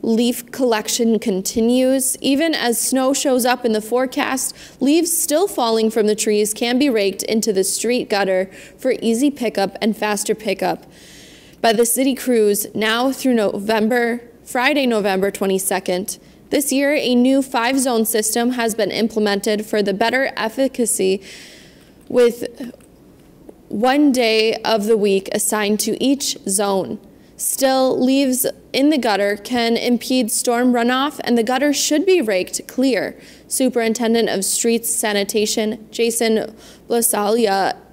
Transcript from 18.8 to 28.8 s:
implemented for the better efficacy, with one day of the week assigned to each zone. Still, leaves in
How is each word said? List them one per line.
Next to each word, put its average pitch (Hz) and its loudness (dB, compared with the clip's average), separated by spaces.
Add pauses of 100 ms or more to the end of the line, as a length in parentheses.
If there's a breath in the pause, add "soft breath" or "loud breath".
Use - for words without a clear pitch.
implemented 208 0
for 214 -2
the 196 0
better 233 0
efficacy, 220 -2 (880 loud breath)
with 240 0 (960)
one 262 4
day 226 2
of 220 0
the 226 4
week 196 0
assigned 208 0
to - -2
each 277 0 (100)
zone. 196 -2 (380 loud breath)
Still, 262 0
leaves 262 2 (260)
in 277 2